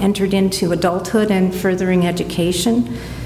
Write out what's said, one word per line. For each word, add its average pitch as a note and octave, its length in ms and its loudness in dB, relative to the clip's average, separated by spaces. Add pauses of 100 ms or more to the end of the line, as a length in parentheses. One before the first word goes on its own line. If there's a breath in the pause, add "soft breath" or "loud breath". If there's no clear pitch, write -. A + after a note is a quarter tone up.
entered G3 340 0
into F#3+ 380 0
adulthood G#3 580 0
and F#3 240 2
furthering F#3 520 2
education, F3+ 920 0 (280 loud breath)